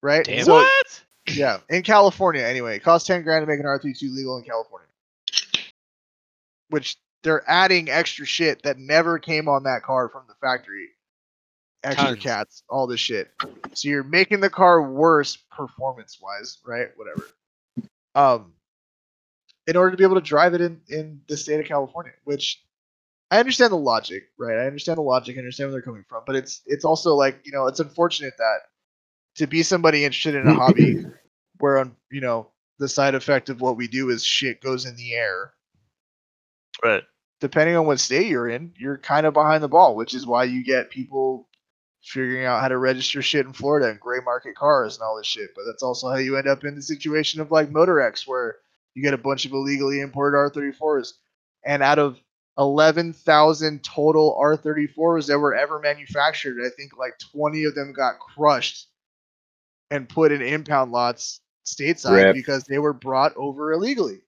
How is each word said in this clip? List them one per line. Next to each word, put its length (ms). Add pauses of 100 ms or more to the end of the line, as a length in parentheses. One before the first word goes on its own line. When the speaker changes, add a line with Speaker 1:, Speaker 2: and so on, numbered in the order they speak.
Speaker 1:
Right? 240
Speaker 2:
Damn. 220
Speaker 1:
So, 80
Speaker 3:
What? 500 (220)
Speaker 1:
yeah, 320 (100)
in 140
California 600
anyway, 340
it 60
costs 240
ten 160
grand 200
to 40
make 140
an 60
R 120
thirty-two 360
legal 240
in 60
California. 420 (1800)
Which 300 (260)
they're 260
adding 400
extra 340
shit 380
that 160
never 400
came 300
on 160
that 180
car 260
from 200
the 120
factory. 460 (960)
Extra 280
Speaker 2:
Tons. 120
Speaker 1:
cats, 460
all 180
this 140
shit. 320 (420)
So 140
you're 160
making 340
the 120
car 380
worse 480 (140)
performance-wise, 1120
right? 320
Whatever. 300 (880)
Um, 380 (1120)
in 100
order 140
to 60
be 80
able 100
to 60
drive 340
it 60
in, 280
in 380
the 100
state 220
of 80
California, 460 (100)
which 400 (680)
I 80
understand 320
the 40
logic, 520 (100)
right? 200
I 80
understand 320
the 40
logic, 340
I 40
understand 300
where 20
they're 100
coming 260
from, 160
but 120
it's, 300
it's 180
also, 320
like, 280
you 60
know, 160
it's 140
unfortunate 580
that 200 (760)
to 120
be 160
somebody 400
interested 320
in 100
a 80
hobby 500 (260)
Speaker 4:
<clears throat> 280
Speaker 1:
where, 200
um, 180 (160)
you 80
know, 260 (320)
the 100
side 280
effect 320
of 120
what 160
we 120
do 220
is 140
shit 360
goes 260
in 80
the 200
air. 380 (1300)
Speaker 3:
Right. 220 (360)
Speaker 1:
depending 360
on 100
what 140
state 280
you're 200
in, 300
you're 200
kinda 340
behind 300
the 60
ball, 280
which 180
is 120
why 180
you 200
get 260
people 580 (540)
figuring 440
out 140
how 80
to 100
register 440
shit 240
in 60
Florida 380
and 100
gray 200
market 360
cars 400
and 60
all 140
this 100
shit. 280
But 120
that's 160
also 260
how 80
you 200
end 120
up 160
in 100
the 80
situation 580
of, 100
like, 200
Motor 300
X, 260
where 300 (380)
you 80
get 120
a 40
bunch 280
of 60
illegally 480
imported 360
R 140
thirty-fours. 680 (460)
And 180
out 160
of 200 (400)
eleven 540
thousand 720
total 540
R 180
thirty-fours 720
that 120
were 160
ever 240
manufactured, 880
I 120
think, 220
like, 200
twenty 460
of 100
them 180
got 260
crushed 680 (1040)
and 180
put 240
in 100
impound 500
lots 480 (260)
stateside 580
Speaker 4:
Rip. 100
Speaker 1:
because 300
they 140
were 160
brought 420
over 360
illegally. 560